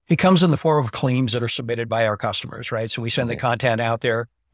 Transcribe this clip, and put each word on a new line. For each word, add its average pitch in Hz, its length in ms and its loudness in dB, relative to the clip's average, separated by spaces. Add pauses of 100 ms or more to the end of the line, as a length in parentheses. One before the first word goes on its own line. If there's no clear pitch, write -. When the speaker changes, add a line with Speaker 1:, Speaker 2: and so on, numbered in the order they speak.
Speaker 1:
it 170 80 4
comes 185 260 6
in 180 80 4
the 147 60 4
form 151 280 2
of 113 60 -4
claims 127 420 0
that 120 100 -2
are 117 60 -2
submitted 117 400 -4
by 113 180 2
our 107 100 2
customers, 113 560 -6
right? 113 180 -4
So - 120 -6
we 117 80 -4
send 120 200 -2
the 120 40 -4
Speaker 2:
Okay. - 80 -8
Speaker 1:
content 120 380 0
out 117 200 -2
there, 117 260 -2 (280)